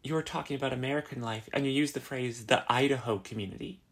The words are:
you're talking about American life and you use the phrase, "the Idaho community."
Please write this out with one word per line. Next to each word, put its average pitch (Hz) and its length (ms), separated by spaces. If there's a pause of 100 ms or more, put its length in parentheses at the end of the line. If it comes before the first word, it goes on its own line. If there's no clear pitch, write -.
you're 156 200
talking 147 340
about 135 160
American 131 480
life 113 320
and 139 140
you 135 60
use 143 200
the 131 80
phrase, 120 460
"the - 260
Idaho 123 460
community." 104 640 (120)